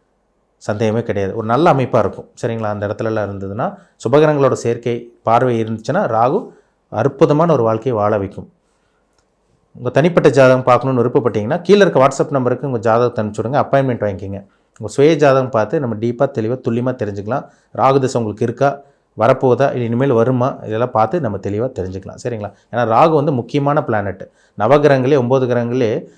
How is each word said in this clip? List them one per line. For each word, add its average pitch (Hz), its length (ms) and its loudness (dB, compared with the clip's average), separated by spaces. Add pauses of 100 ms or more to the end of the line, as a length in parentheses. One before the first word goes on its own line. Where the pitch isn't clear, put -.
(680)
சந்தேகமே 110 420 -2
கிடையாது. 98 300 -4
ஒரு 110 140 -6
நல்ல 147 120 2 (100)
அமைப்பா 127 280 0
இருக்கும். - 240 -8 (140)
சரிங்களா? 113 340 -4
அந்த 101 120 -6
இடத்துல 110 240 -6
எல்லாம் 107 180 -4
இருந்ததுன்னா, 98 380 -8 (360)
சுபகிரகங்களோட 139 640 2
சேர்க்கை 120 300 -4 (340)
பார்வை 123 240 4 (100)
இருந்துச்சுன்னா 113 400 -4 (120)
ராகு 127 240 2 (600)
அற்புதமான 156 560 2
ஒரு 117 100 0
வாழ்க்கையை 113 320 -2
வாழ 104 140 0 (100)
வைக்கும். 95 240 -12 (1300)
உங்க 123 180 -6
தனிப்பட்ட 165 400 4
ஜாதகம் 127 320 6
பார்க்கணும்னு 127 320 2
விருப்பப்பட்டீங்கன்னா, 120 640 0
கீழே 202 180 6
இருக்க 165 200 4
WhatsApp 143 340 0
நம்பருக்கு 127 320 -2
உங்க 123 180 -4
ஜாதகத்தை 120 340 2
அனுப்பிச்சு 107 200 -6
விடுங்க, 123 220 -2
அப்பாயின்மெண்ட் 131 420 0
வாங்கிக்கோங்க. 98 340 -8 (400)
உங்க 107 160 -10
சுய 143 160 4 (120)
ஜாதகம் 131 340 2
பார்த்து 107 260 -2
நம்ம 113 180 -6
டீப்பா, 120 240 -2 (120)
தெளிவா, 113 180 -2 (100)
துல்லியமா 123 360 -2
தெரிஞ்சுக்கலாம். 104 440 -6 (360)
ராகு 135 240 4
திசை 127 160 -2
உங்களுக்கு 110 260 -4
இருக்கா, 131 220 -2 (520)
வரப்போகுதா, 131 520 2
இல்லை 123 160 -4
இனிமேல் 127 300 0
வருமா, 123 300 0 (180)
இதெல்லாம் 110 300 -4
பார்த்து 110 180 2 (100)
நம்ம 101 200 -6
தெளிவா 104 220 -4 (100)
தெரிஞ்சுக்கலாம். 92 460 -10
சரிங்களா? 107 280 -8 (200)
ஏன்னா 120 120 0 (100)
ராகு 151 260 4
வந்து 151 200 0
முக்கியமான 143 380 -2 (100)
பிளானட். 101 360 -4 (380)
நவகிரகங்களே, 135 600 4
ஒன்பது 131 280 2
கிரகங்களே 120 400 0 (260)